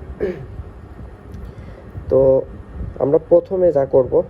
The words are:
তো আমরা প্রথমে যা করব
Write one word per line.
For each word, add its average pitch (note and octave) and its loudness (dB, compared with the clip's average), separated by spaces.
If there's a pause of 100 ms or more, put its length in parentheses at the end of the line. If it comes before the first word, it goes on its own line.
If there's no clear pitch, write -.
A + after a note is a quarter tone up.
(2000)
তো C3 6 (560)
আমরা C#3+ 2 (100)
প্রথমে F3 4
যা C#3 2
করব C3+ 4